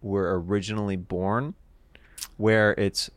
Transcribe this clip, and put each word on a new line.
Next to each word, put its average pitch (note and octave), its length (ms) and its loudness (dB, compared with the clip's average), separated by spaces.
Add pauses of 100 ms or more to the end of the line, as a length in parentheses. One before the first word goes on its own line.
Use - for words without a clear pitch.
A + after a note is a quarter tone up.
were F#2+ 400 -2
originally G2+ 540 -2
born, F#2+ 600 -4 (840)
where G#2+ 380 4
it's - 420 -2